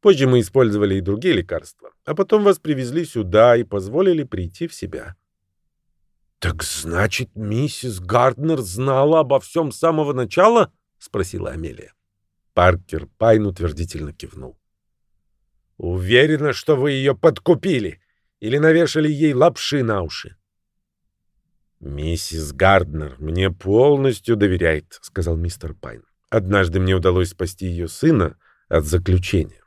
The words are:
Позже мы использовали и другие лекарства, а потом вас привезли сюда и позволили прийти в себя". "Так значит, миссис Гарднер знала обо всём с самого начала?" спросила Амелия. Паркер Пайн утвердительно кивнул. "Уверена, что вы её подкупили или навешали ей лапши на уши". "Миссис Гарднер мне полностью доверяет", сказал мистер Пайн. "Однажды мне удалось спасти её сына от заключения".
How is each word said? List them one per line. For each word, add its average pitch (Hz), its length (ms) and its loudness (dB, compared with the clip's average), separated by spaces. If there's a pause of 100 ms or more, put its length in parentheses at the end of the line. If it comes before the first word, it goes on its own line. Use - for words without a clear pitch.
Позже 143 260 6
мы 123 120 6
использовали 104 560 2
и 98 60 -2
другие 113 340 0
лекарства, - 560 -8 (140)
а 151 100 -6
потом 202 280 2
вас 202 140 4
привезли 143 480 -4
сюда 110 500 4
и 117 80 0
позволили 143 600 -2
прийти 92 440 -8
в - 60 -14
себя". - 420 -14 (1200)
"Так - 240 -6
значит, 90 720 -6
миссис 110 640 -6
Гарднер 127 600 0
знала 131 600 0
обо 139 200 2
всём 160 320 -4
с - 60 -16
самого 156 340 0
начала?" 180 600 2 (240)
спросила - 540 -8
Амелия. 80 420 -14 (600)
Паркер 90 520 0 (120)
Пайн 110 260 4
утвердительно 80 680 -6
кивнул. - 460 -20 (1200)
"Уверена, 123 760 2
что - 240 0
вы 139 160 0
её 135 220 0
подкупили 135 880 0 (380)
или 113 180 -4
навешали 156 540 2
ей 147 240 0
лапши 147 480 0
на 107 180 -2
уши". - 340 -12 (1500)
"Миссис 76 680 -8
Гарднер 78 680 0
мне 87 320 -2
полностью 120 840 2
доверяет", 85 640 0
сказал 85 340 -6
мистер 80 380 -8
Пайн. 58 320 -18 (240)
"Однажды 95 500 0
мне 92 160 2
удалось 90 360 0
спасти 92 360 -8
её 85 220 -6
сына 127 480 0 (320)
от 80 160 2
заключения". 90 800 -2